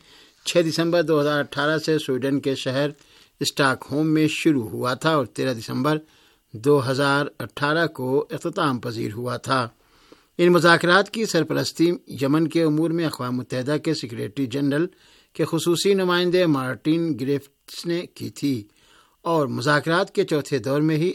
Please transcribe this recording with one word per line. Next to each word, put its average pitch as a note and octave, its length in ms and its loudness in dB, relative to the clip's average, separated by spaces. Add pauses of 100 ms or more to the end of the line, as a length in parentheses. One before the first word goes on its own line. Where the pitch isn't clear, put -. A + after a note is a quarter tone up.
(460)
چھ - 120 -2 (120)
دسمبر E3 340 0
دو D3+ 180 2
ہزار D3 180 0
اٹھارہ C#3+ 380 -2
سے D#3 220 0
سویڈن C3+ 400 -2
کے C3+ 160 -2
شہر C#3 340 -2 (500)
اسٹاک C3+ 520 0
ہوم D3+ 160 0
میں D#3 200 4
شروع D3 420 0
ہوا B2 240 -4
تھا D#3 160 -2
اور D3 160 2
تیرہ C3 280 -4
دسمبر B2+ 440 -2 (560)
دو C3 380 2
ہزار C#3 340 2 (140)
اٹھارہ D3+ 480 -2
کو C3+ 440 -2
اختتام D3+ 480 -2
پذیر A#2 340 -6
ہوا A#2+ 240 -6
تھا۔ C3 320 -2 (680)
ان F3 140 6
مذاکرات F3 580 4
کی A3 160 -4
سرپرستی D#3 640 0 (160)
یمن C#3 400 0
کے E3 160 0
امور D#3+ 260 2
میں E3+ 160 -2
اقوام B2 320 -4
متحدہ B2+ 460 -4
کے D#3+ 100 0
سیکریٹری A#2+ 520 -6
جنرل C#3+ 400 0 (480)
کے D#3+ 120 -2
خصوصی E3+ 480 2
نمائندے F3+ 520 2
مارٹن D3 720 0
گریفٹس - 640 -6
نے E3+ 200 -4 (100)
کی A#2 140 -10
تھی B2 340 -4 (580)
اور D#3+ 260 0
مذاکرات D3 680 0
کے G3 80 2
چوتھے D3 340 -2
دور C3+ 240 0
میں D#3 160 2
ہی F3 180 0